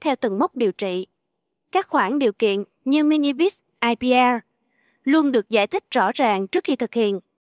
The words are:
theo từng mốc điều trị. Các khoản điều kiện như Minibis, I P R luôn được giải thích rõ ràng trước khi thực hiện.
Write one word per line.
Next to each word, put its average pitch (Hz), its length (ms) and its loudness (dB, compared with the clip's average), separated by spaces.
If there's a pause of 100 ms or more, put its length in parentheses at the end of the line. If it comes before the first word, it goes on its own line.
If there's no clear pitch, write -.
theo 285 160 -2
từng 202 220 -4
mốc 311 180 -2
điều 214 160 0
trị. 185 340 -6 (680)
Các 381 160 -2
khoản 262 300 0
điều 240 140 2
kiện 202 320 0 (200)
như 302 200 2
Minibis, 302 540 0 (220)
I 233 140 0
P - 80 -8
R 247 420 2 (600)
luôn 285 280 2
được 226 180 -2
giải 208 160 2
thích - 240 -6
rõ 214 240 2
ràng 202 320 0
trước 359 180 -4
khi 277 120 -2
thực - 180 -6
hiện. 208 260 -2 (300)